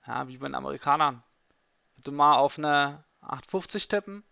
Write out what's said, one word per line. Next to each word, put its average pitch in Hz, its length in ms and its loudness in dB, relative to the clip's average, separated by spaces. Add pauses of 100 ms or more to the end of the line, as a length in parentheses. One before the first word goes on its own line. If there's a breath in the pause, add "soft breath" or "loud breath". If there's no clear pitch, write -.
Ja, 127 220 -6
wie 127 80 -16
bei 135 100 -12
den 135 80 -8
Amerikanern. 139 680 -2 (720)
Bitte 143 160 -10
mal 143 240 6
auf 139 220 2
eine 147 440 0 (180)
acht - 300 -12
fünfzig - 380 -4
tippen 202 440 -4